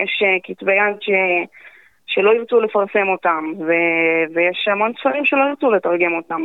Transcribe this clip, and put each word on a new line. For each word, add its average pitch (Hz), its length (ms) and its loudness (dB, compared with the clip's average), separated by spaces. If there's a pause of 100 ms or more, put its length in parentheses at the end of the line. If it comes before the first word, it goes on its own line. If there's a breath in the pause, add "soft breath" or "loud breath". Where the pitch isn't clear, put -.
יש, 196 240 -4
אה, 190 180 2
כתבי 196 300 -4
יד 202 260 0
ש-, 185 480 0 (580 loud breath)
שלא 202 280 2
ירצו 233 260 2
לפרסם 208 480 0
אותם, 175 360 0 (140)
ו-, 160 140 -2 (640)
ויש 175 380 0
המון 214 280 0
ספרים 277 240 -2
שלא 277 260 2
ירצו 285 200 0
לתרגם 175 440 0
אותם, 165 300 -6